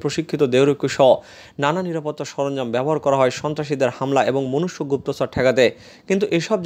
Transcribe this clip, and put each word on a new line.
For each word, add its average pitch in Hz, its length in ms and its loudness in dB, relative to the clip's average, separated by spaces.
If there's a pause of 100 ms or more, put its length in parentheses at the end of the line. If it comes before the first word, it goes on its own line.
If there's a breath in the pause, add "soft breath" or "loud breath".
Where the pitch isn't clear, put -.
প্রশিক্ষিত 151 400 -4 (100)
দেহরক্ষী 139 440 2
সহ 131 140 6 (480 loud breath)
নানা 151 240 0
নিরাপত্তা 151 500 -6
সরঞ্জাম 139 420 -4
ব্যবহার 143 300 -2
করা 139 160 2
হয় 127 200 2
সন্ত্রাসীদের 147 560 -2
হামলা 139 240 0 (100)
এবং 135 120 0 (120)
মনুষ্য 170 240 -4 (120)
গুপ্তচর 139 440 -4
ঠেকাতে। 127 300 4 (420 loud breath)
কিন্তু 196 180 0 (140)
এসব 202 280 -2